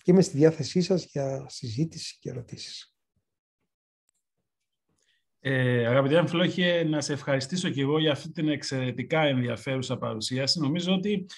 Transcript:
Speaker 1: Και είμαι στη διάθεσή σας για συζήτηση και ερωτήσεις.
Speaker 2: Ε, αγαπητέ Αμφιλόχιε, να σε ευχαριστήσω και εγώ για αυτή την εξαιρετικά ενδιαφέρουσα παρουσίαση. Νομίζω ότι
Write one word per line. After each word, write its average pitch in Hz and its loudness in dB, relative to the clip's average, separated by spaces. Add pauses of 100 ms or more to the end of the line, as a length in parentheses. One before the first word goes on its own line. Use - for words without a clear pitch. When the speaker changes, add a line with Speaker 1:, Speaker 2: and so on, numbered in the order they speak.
Speaker 1:
Και 180 4
είμαι 185 8
στη 175 0
διάθεσή 160 4
σας 175 0
για 139 -6
συζήτηση 139 -8
και - -12
ερωτήσεις. - -14 (2500)
Speaker 2:
Ε, 127 2
αγαπητέ 135 4
Αμφιλόχιε, 175 2
να 151 0
σε 147 -4
ευχαριστήσω 143 -2
και 135 -2
εγώ 147 2
για 156 2
αυτή 156 -6
την 151 -2
εξαιρετικά 131 -2
ενδιαφέρουσα 127 -2
παρουσίαση. 127 -2
Νομίζω 180 0
ότι 196 -2 (120)